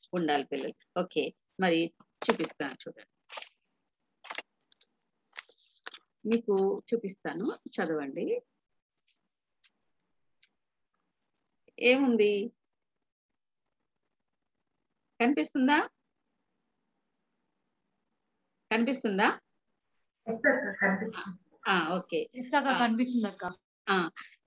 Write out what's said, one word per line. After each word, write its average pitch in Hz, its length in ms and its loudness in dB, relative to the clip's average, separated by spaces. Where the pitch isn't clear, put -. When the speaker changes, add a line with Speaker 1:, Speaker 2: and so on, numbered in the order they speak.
Speaker 1:
ఉండాలి 147 300 0
పిల్లలు. - 560 -8
ఓకే, 160 340 -4
మరి 170 320 2
చూపిస్తాను 151 420 -6
చూడండి, - 680 -18
మీకు 202 560 0
చూపిస్తాను, 190 580 -6
చదవండి. 170 760 -4
ఏముంది, 233 720 4
కనిపిస్తుందా? 294 680 2
కనిపిస్తుందా? 233 680 2
Speaker 2:
ఎస్ 226 80 -4
సార్, - 400 0
కనిపిస్తుంది. 196 640 -4
Speaker 1:
ఆ, 175 280 0
ఓకే. - 380 -4
Speaker 3:
ఇస్సాక 254 300 -2
Speaker 1:
ఆ. 269 140 0
Speaker 3:
కనిపిస్తుంది 233 500 2
అక్క. 185 300 -8
Speaker 1:
ఆ, 180 220 2